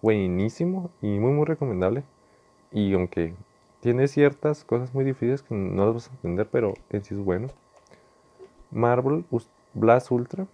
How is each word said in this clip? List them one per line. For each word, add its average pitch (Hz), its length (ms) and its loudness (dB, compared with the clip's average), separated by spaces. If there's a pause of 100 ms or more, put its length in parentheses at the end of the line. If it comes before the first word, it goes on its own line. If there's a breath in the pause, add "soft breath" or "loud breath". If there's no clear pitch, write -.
Buenísimo 110 880 0 (100)
y 104 180 -2
muy, 120 140 2
muy 147 140 2
recomendable. 123 580 -2 (680 soft breath)
Y 101 240 0
aunque 87 400 -2 (460)
tiene 123 280 2
ciertas 147 560 0
cosas 123 280 -2
muy 135 120 -2
difíciles 131 380 -2
que - 120 -8
no 98 320 0
las 113 80 2
vas 117 140 -10
a - 40 -18
entender, 98 380 -4
pero 113 240 0 (160)
en 101 140 -4
sí - 100 -10
es 101 60 -6
bueno. 98 280 -2 (1200 loud breath)
Marvel 127 600 2
Us-, - 200 -4 (240)
Blast 117 380 4
Ultra. 127 420 -4